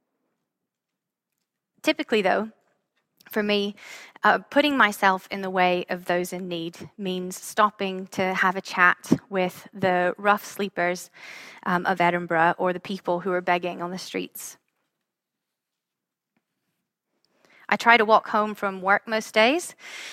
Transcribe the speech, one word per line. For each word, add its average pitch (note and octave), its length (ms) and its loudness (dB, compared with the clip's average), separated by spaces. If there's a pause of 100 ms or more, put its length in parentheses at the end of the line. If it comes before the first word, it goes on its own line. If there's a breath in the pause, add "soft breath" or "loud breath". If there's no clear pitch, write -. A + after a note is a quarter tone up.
(1800)
Typically, A#3+ 400 0
though, G#3 300 0 (760)
for G#3+ 140 -2
me, G#3 320 0 (500 loud breath)
uh, F#3 140 6
putting C#4+ 360 2
myself G3+ 560 2
in G3 120 -8
the F#3+ 80 -6
way F3+ 400 2
of F3+ 160 -6
those F3+ 260 -2
in F3+ 160 -8
need E3+ 480 -10
means F#3 440 -6
stopping F#3+ 680 -2
to F#3 260 -4
have F#3 240 0
a F#3+ 40 -4
chat - 520 0 (160)
with F#3 460 -4
the F3+ 420 0
rough G#3 300 0
sleepers, F3+ 640 -4 (540 loud breath)
um, F3+ 200 -2
of F3+ 160 0
Edinburgh E3+ 560 2
or F3+ 160 -2
the F3+ 80 -8
people F3+ 400 -4
who F#3 100 -4
are F3+ 120 -2
begging F3+ 400 -2
on F3 80 -8
the F#3 80 -10
streets. - 580 -10 (3000 soft breath)
I G#3 80 2
try A#3 220 8
to A3 80 4
walk A3 220 6
home G#3+ 260 0
from G3 260 -6
work G3 260 0
most A3 280 -6
days, B3+ 420 2 (360 loud breath)